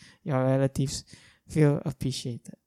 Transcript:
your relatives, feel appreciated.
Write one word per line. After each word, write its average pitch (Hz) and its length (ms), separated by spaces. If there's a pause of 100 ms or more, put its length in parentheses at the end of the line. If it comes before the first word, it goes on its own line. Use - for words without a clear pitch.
(240)
your 131 200
relatives, 135 600 (440)
feel 151 380
appreciated. - 680 (120)